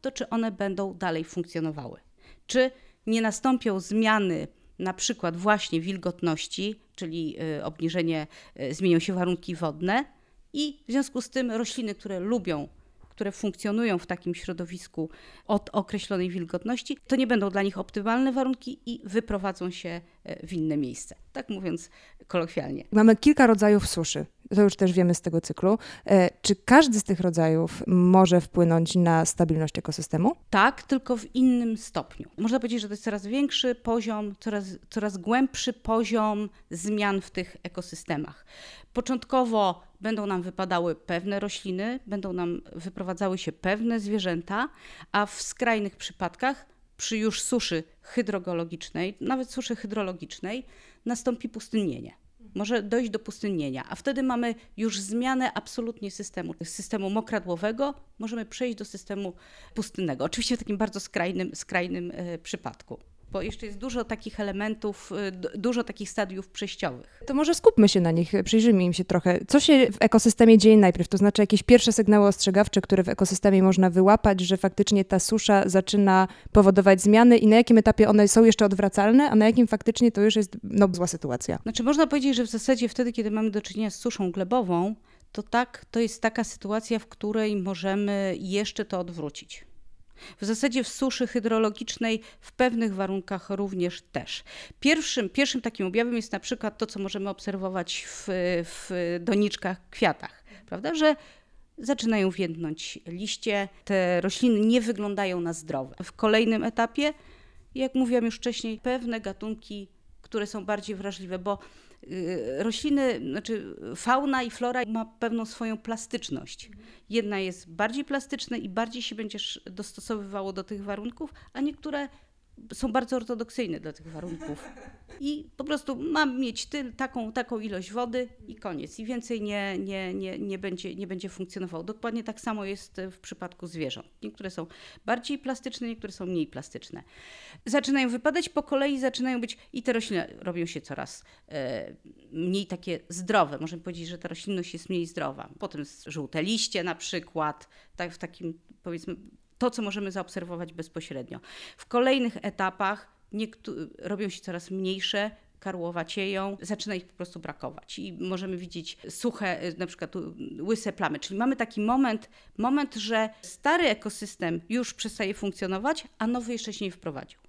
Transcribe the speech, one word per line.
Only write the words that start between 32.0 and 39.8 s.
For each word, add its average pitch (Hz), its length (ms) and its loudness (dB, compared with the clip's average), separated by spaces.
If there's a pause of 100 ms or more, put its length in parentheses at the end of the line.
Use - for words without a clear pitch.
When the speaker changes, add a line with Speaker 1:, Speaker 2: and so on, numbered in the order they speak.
Speaker 1:
Można 226 200 2
powiedzieć, 240 220 -2
że 208 80 -8
to 202 40 -10
jest 208 120 -12
coraz 202 220 -4
większy 254 480 0
poziom, 214 680 -2
coraz, 208 240 -4 (260)
coraz 208 260 -4
głębszy 240 560 0
poziom 214 760 0 (220)
zmian 202 500 -2
w - 100 -14
tych - 320 -8
ekosystemach. 165 800 -8 (480)
Początkowo 233 880 0 (180)